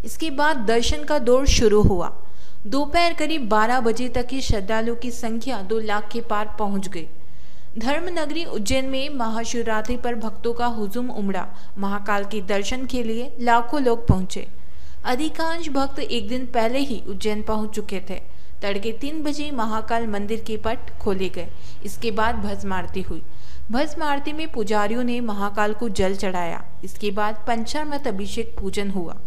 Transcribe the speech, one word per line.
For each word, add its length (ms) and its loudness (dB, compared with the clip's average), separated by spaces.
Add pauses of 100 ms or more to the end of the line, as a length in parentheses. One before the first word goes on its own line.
इसके 240 -2
बाद 280 0
दर्शन 460 2
का 160 0
दौर 260 4
शुरू 360 4
हुआ। 300 2 (560)
दोपहर 460 2
करीब 360 0
बारह 300 2
बजे 300 0
तक 220 0
ही 100 0
श्रद्धालुओं 540 0
की 160 -2
संख्या 500 -2
दो 180 0
लाख 320 0
के 100 0
पार 380 0
पहुंच 280 0
गई। 200 -2 (720)
धर्म 320 0
नगरी 360 -2
उज्जैन 400 0
में 240 -2
महाशिवरात्रि 880 0
पर 180 0
भक्तों 380 0
का 120 0
हुजूम 460 -2
उमड़ा। 360 -2 (300)
महाकाल 480 0
के 160 -2
दर्शन 440 0
के 180 0
लिए 360 0
लाखों 420 2
लोग 260 2
पहुंचे। 400 0 (580)
अधिकांश 640 0
भक्त 300 0
एक 280 0
दिन 180 0
पहले 340 0
ही 280 0
उज्जैन 340 0
पहुंच 280 0
चुके 400 -2
थे। 120 -2 (400)
तड़के 300 0
तीन 320 0
बजे 280 -2
महाकाल 560 0
मंदिर 400 0
के 100 0
पट 320 0 (100)
खोले 300 2
गए। 180 0 (380)
इसके 260 0
बाद 240 2
भस्म 380 0
आरती 280 0
हुई। 200 0 (500)
भस्म 320 0
आरती 300 0
में 180 -2
पुजारियों 520 0
ने 180 0
महाकाल 520 0
को 160 -2
जल 260 2
चढ़ाया। 480 -2 (200)
इसके 280 0
बाद 360 0
पंचामृत 600 0
अभिषेक 520 0
पूजन 300 0
हुआ। 380 -2